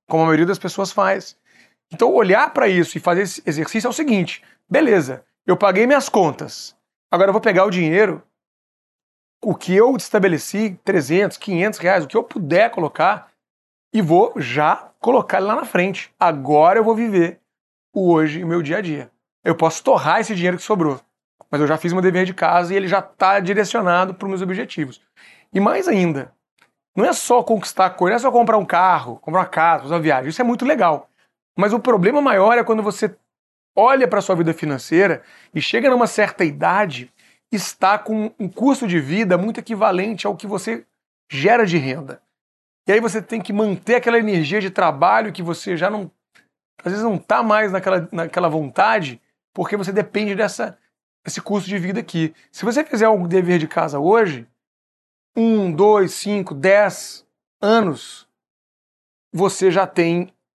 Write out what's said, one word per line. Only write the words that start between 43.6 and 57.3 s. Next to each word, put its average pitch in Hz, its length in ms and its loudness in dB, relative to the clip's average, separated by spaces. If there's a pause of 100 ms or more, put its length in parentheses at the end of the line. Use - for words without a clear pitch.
aquela 233 240 2
energia 196 420 0
de 190 80 -4
trabalho 190 640 0
que 185 80 -10
você 170 340 -6
já 170 140 -2
não, 202 220 -8 (720)
às 180 80 -4
vezes 208 120 -4
não 220 140 -2
tá 226 240 0
mais 214 300 0
naquela, 185 400 -2
naquela 170 360 -2
vontade, 156 760 -2 (320)
porque 190 220 -6
você 196 160 -6
depende 208 440 -4
dessa, 196 420 -6 (460)
desse - 180 -12
custo 196 260 -4
de 196 100 -6
vida 185 220 -6
aqui. 160 340 -4 (180)
Se - 120 -14
você 240 200 0
fizer 220 260 0
um 185 180 0
dever 180 300 2
de 156 100 -4
casa 156 320 -4
hoje, 165 480 0 (880)
um, 220 360 2
dois, 196 420 4
cinco, 202 400 -6
dez 190 720 0 (360)